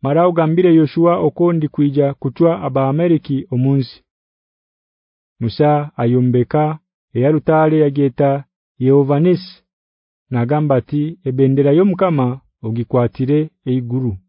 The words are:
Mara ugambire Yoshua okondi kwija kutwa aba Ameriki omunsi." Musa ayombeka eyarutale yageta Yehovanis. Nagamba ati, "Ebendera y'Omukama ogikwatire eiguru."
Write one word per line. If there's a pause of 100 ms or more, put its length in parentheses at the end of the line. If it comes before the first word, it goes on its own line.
Mara
ugambire
Yoshua
okondi
kwija
kutwa (120)
aba
Ameriki (140)
omunsi." (1400)
Musa (280)
ayombeka (520)
eyarutale
yageta (500)
Yehovanis. (880)
Nagamba
ati, (240)
"Ebendera
y'Omukama (360)
ogikwatire (260)
eiguru." (160)